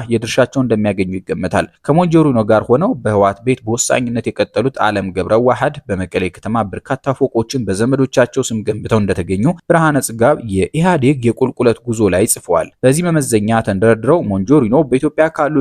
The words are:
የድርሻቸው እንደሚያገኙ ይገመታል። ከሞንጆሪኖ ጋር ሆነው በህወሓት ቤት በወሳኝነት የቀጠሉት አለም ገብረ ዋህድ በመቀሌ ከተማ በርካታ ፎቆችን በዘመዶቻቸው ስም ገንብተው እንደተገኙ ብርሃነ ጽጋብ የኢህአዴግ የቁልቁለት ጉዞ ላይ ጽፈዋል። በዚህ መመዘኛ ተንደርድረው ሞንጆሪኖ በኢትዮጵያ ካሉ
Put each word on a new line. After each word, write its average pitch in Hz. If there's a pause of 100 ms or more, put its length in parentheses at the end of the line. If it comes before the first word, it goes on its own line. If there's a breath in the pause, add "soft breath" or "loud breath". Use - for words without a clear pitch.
የድርሻቸው 117
እንደሚያገኙ 104
ይገመታል። 87 (160)
ከሞንጆሪኖ 156
ጋር 107
ሆነው 160
በህወሓት 101
ቤት 123
በወሳኝነት 117
የቀጠሉት 110
አለም 101
ገብረ 90
ዋህድ 123
በመቀሌ 95
ከተማ 110
በርካታ 131
ፎቆችን 120
በዘመዶቻቸው 123
ስም 110
ገንብተው 110
እንደተገኙ 95 (180)
ብርሃነ 160
ጽጋብ 120 (140)
የኢህአዴግ 95 (360)
የቁልቁለት 120
ጉዞ 113
ላይ 92
ጽፈዋል። 82 (100)
በዚህ 139
መመዘኛ 117
ተንደርድረው 113
ሞንጆሪኖ 107
በኢትዮጵያ 143
ካሉ 151